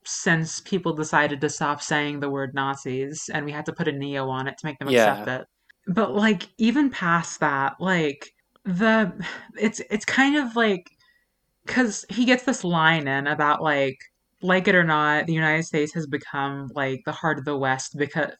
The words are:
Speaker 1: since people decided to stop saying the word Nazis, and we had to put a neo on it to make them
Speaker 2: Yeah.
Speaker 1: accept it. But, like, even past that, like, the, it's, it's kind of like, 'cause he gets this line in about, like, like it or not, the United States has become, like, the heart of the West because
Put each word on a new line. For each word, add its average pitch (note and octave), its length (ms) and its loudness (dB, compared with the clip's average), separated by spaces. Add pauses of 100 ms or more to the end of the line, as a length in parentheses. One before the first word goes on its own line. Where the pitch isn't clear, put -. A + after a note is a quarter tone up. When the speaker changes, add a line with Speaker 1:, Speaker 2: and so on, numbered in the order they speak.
Speaker 1:
since - 580 -2
people F3 300 -2
decided D3 480 0
to D3 100 0
stop C#3+ 340 -4
saying D3 360 -2
the C#3+ 120 -4
word C3+ 240 -4
Nazis, C3+ 760 -4
and C#3+ 140 -4
we D3 60 -6
had D3+ 160 -8
to D#3+ 40 -4
put D#3+ 160 -4
a D3+ 40 2
neo C#3 360 -4
on C3 200 -4
it C#3 100 -8
to - 80 -12
make D3 140 -8
them C#3 100 -6
Speaker 2:
Yeah. A#2+ 320 4
Speaker 1:
accept B2+ 200 -6
it. - 60 -18 (460)
But, F#3+ 220 0
like, G#3 420 2
even B3 320 2
past E3+ 520 -2
that, C#3 380 0
like, D#3+ 540 -2 (320)
the, G#3+ 480 2 (420)
it's, G#3+ 240 -2 (120)
it's G#3+ 120 -2
kind C#4 320 4
of B3 200 -2
like, G#3+ 340 0 (800)
'cause A#3+ 420 0
he A3+ 160 0
gets B3+ 180 4
this B3+ 200 -2
line D#3+ 440 4
in C3+ 200 0
about, D3 340 2
like, C#3+ 360 2 (440)
like F#3 260 2
it G3+ 60 6
or F3+ 100 8
not, D3+ 440 2
the E3 60 0
United D#3+ 280 2
States D3+ 320 -2
has D#3+ 140 -6
become, C#3 680 -6
like, C3+ 320 -4
the D3+ 60 -4
heart D3+ 260 -2
of C#3 80 -10
the D3 100 -2
West C3 440 -2
because C#3+ 400 -2